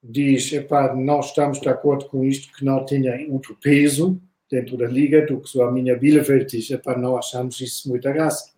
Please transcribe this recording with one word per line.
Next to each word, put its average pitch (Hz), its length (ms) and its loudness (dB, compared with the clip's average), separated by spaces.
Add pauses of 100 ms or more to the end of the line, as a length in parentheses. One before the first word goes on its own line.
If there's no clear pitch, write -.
diz, 135 500 0
"Epá, 143 420 0
não 139 240 0
estamos 139 400 -2
de 165 100 -2
acordo 143 360 0
com 131 180 -4
isto", 135 320 -2
que - 100 -10
não 135 200 0
tenha 131 300 0 (160)
outro 127 300 -8
peso 147 580 2 (300)
dentro 123 280 -4
da 120 100 -2
Liga 151 380 4
do 143 160 -4
que - 80 -18
se 131 120 0
a 120 100 4
minha 127 260 0
Bielefeld 139 480 4
diz, 113 260 -8
"Epá, 127 260 -4
não 127 200 -2
achamos 123 440 -8
isso 127 280 -10
muita 127 220 -4
graça." 156 460 -2